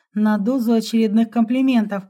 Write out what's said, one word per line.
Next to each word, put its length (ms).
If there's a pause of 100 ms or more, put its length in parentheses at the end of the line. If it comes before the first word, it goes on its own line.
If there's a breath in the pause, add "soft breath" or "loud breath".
(140)
на 240
дозу 360
очередных 560
комплиментов. 800